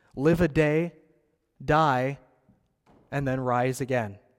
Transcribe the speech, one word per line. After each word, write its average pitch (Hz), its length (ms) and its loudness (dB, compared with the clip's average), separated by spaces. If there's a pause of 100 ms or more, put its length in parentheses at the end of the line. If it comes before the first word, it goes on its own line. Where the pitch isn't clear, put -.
(160)
Live 165 260 2
a 170 60 2
day, 156 460 0 (720)
die, 139 560 2 (880)
and 139 180 -4
then 131 120 -2
rise 123 400 0
again 117 400 -4 (200)